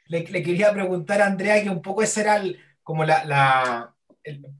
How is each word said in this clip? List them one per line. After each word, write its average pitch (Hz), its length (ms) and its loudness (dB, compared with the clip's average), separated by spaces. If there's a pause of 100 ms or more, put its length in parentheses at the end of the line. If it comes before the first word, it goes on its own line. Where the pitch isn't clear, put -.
Le, 165 180 -4
le 180 180 -6
quería 175 300 2
preguntar 190 500 0
a 202 60 4
Andrea, 196 340 2
que 202 80 -2
un 175 120 -4
poco 190 200 -4
ese 214 200 0
era 208 160 2
el, 190 200 -4 (240)
como 156 220 -2
la, 156 220 2
la, 131 680 0 (280)
el, 147 220 -14 (140)